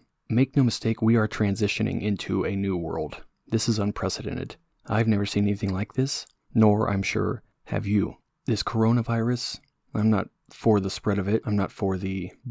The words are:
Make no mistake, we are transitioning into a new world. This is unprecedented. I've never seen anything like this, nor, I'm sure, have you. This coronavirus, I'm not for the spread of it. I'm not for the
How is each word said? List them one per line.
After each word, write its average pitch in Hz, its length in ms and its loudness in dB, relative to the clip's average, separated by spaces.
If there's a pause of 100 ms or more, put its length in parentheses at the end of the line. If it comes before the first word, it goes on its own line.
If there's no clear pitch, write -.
(280)
Make 127 300 2
no 135 60 6
mistake, 113 360 0
we 113 160 4
are 107 120 4
transitioning 104 720 0
into 98 420 -2
a 101 120 -2
new 98 200 0
world. 80 460 -6 (240)
This 117 240 -2
is 110 80 2
unprecedented. 95 800 -4 (320)
I've 110 200 0
never 101 200 2
seen 104 160 0
anything 101 280 0
like 95 220 -4
this, - 320 -2 (300)
nor, 107 340 4
I'm 98 140 0
sure, 98 400 -2 (220)
have 101 200 -4
you. 101 300 0 (320)
This 117 160 -2
coronavirus, 117 960 0 (340)
I'm 110 160 2
not 98 200 2 (200)
for 107 300 2
the 95 100 -4
spread 101 300 -2
of 95 80 -2
it. 107 180 0
I'm 107 100 0
not 98 160 -2
for 95 260 -2
the 95 340 -6 (200)